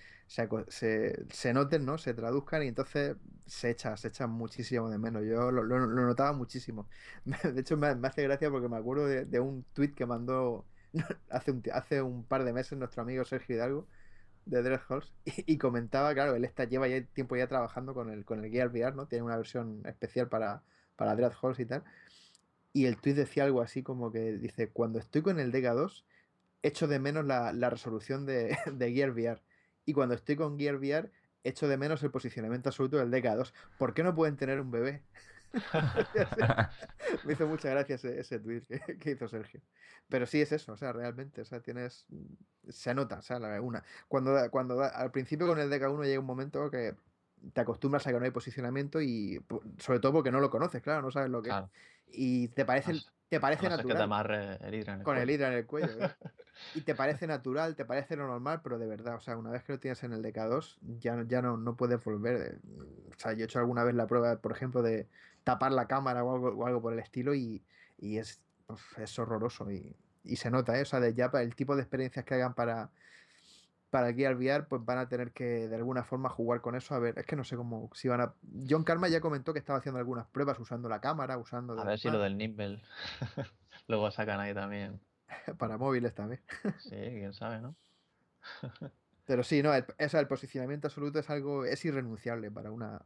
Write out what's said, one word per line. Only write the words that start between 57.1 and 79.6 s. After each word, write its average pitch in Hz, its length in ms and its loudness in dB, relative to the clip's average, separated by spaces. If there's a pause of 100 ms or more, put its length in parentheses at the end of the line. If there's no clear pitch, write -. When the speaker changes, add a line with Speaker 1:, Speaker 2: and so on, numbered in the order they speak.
Speaker 1:
natural, 147 480 -2
te 135 100 -6
parece 135 300 -2
lo 143 120 -4
normal, 131 360 -2
pero 123 160 -4
de 113 80 -4
verdad, 113 280 -6
o 113 60 -10
sea, 117 160 -6
una 113 140 -8
vez 123 120 -4
que 143 100 -6
lo 131 60 -6
tienes 131 240 -6
en 120 80 -6
el 110 120 -4
D 110 100 -4
K 110 140 -2
dos, 139 340 -2
ya, 117 460 -2
ya 123 160 2
no, 123 120 2
no 117 200 -2
puedes 120 280 2
volver. 107 560 0 (560)
O - 40 -20
sea, 113 140 -4
yo 113 100 -2
he - 20 -2
hecho 123 140 -2
alguna 120 240 4
vez 120 100 6
la 117 140 2
prueba, 120 300 6
por 110 140 -4
ejemplo, 127 300 0
de 113 260 2 (360)
tapar 131 280 4
la 123 160 4
cámara 131 360 2
o 127 100 2
algo, 127 160 2
o 113 160 -2
algo 123 160 2
por 117 120 -2
el 113 60 -2
estilo 131 340 -2
y, 117 300 -2 (340)
y 107 200 -4
es, 107 240 -8 (260)
uf, - 320 -14
es 107 200 -8
horroroso 113 520 -2
y, - 240 -8 (280)
y 120 120 -4
se 117 160 -2
nota, 123 260 4
¿eh? 139 40 2
O 139 40 0
sea, 131 140 0
de 120 140 4
ya 123 180 2
pa-, 127 120 2
el 117 120 -4
tipo 143 200 0
de 135 80 2
experiencias 131 420 -4
que - 80 -2
hagan 127 200 2
para, 113 360 -2 (1000)
para 123 200 4
el 120 60 0
Gear 131 200 4
V 127 100 0
R, 143 200 4
pues 123 180 -2
van 123 140 0
a 127 100 -2
tener 123 240 -4
que, 117 380 -2
de 113 80 -4
alguna 123 260 0
forma, 131 240 -2
jugar 120 320 0
con 120 160 -4
eso. 127 180 -6
A 127 60 0
ver, 117 180 0
es - 80 -6
que 156 120 -4
no 131 80 -4
sé 131 100 -8
cómo, 120 380 -6
si - 160 -2
van 123 100 4
a, 120 140 2 (360)
John 160 140 4
Karma 170 240 2
ya 165 140 4
comentó 156 320 -2
que 147 60 -2
estaba 139 200 0